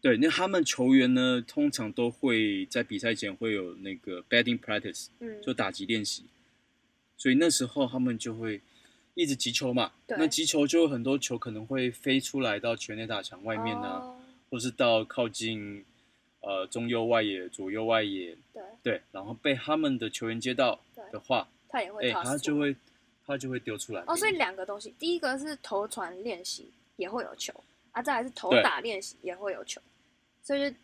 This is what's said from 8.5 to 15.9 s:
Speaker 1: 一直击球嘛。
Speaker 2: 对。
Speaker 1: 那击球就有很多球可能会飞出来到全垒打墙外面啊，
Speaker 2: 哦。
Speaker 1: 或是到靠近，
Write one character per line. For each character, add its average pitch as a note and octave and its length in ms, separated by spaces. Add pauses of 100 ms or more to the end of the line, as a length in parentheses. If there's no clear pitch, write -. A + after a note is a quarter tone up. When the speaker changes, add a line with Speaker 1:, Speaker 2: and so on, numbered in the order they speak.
Speaker 1:
一 F3 120
直 C#3 80
击 F3 160
球 B2+ 240
嘛。 A#2+ 180 (140)
Speaker 2:
对。 A#3+ 120
Speaker 1:
那 D#3+ 80
击 D#3+ 200
球 D3 200
就 E3 160
有 D#3+ 60
很 B2+ 140
多 C3+ 160
球 C3 180
可 A2+ 140
能 A2 160
会 B2+ 240
飞 C3+ 300
出 C#3 200
来 A2 200
到 A#2 160
全 A2 200
垒 A2+ 100
打 G#2+ 160
墙 F#2+ 220
外 A2 120
面 G#2+ 200
啊， - 120
Speaker 2:
哦。 - 320 (300)
Speaker 1:
或 B2+ 80
是 A#2+ 120
到 A2+ 340
靠 A#2 240
近， G#2 560 (560)